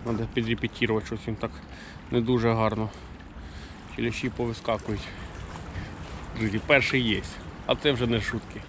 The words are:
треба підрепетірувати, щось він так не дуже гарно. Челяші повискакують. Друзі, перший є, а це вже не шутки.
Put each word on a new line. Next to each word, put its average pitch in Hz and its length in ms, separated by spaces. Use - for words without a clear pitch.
треба 113 160
підрепетірувати, 113 720
щось 107 220
він 110 80
так - 160
не 123 100
дуже 117 320
гарно. 110 360
Челяші 117 340
повискакують. 113 800
Друзі, 107 280
перший 135 340
є, 104 200
а 123 100
це 147 160
вже 123 160
не 117 140
шутки. - 480